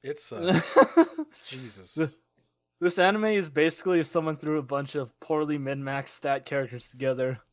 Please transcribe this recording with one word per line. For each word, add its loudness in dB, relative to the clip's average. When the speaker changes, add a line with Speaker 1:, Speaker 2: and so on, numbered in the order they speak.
Speaker 1:
it's, -10
uh, 2
Speaker 2:
<laughs> 4
Speaker 1:
Jesus. -12
Speaker 2:
This, -2
this 0
anime 4
is 0
basically 2
if 0
someone -2
threw -2
a -6
bunch -6
of -6
poorly 0
min-max -6
stat -2
characters -6
together -2